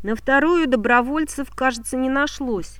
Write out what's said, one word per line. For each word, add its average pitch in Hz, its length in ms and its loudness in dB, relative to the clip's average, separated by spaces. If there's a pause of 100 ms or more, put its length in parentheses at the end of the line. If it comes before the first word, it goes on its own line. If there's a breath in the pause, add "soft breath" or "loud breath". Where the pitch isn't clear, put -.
На 208 120 -2
вторую 302 520 2
добровольцев, 254 840 0
кажется, 254 460 -2
не 262 120 0
нашлось. 269 720 -4